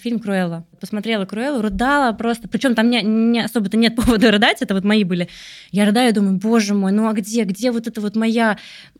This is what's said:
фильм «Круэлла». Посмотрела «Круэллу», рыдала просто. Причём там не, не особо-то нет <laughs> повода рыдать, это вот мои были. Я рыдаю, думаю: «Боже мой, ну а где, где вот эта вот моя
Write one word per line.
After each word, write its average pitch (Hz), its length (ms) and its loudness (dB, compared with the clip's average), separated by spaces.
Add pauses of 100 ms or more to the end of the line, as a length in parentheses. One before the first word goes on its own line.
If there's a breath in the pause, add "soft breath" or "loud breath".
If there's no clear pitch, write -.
фильм 233 160 -4
«Круэлла». 180 460 -4 (160)
Посмотрела 208 440 -4
«Круэллу», 247 380 -4
рыдала 240 500 0
просто. 233 360 -4
Причём - 260 -2
там 226 160 2
не, 240 120 2
не 226 420 2
особо-то 214 320 -2
нет 226 200 2
<laughs> - 0 -
повода 226 360 4
рыдать, 220 300 2
это 202 120 -2
вот 190 100 0
мои 208 200 2
были. 175 240 -4 (440 loud breath)
Я 202 140 2
рыдаю, 226 280 2
думаю: 196 240 2
«Боже 214 360 2
мой, 196 180 0
ну 214 160 2
а 220 40 0
где, 220 320 -2
где 202 280 -2
вот 226 160 -4
эта 220 120 -8
вот 208 160 -4
моя 226 400 2 (440 loud breath)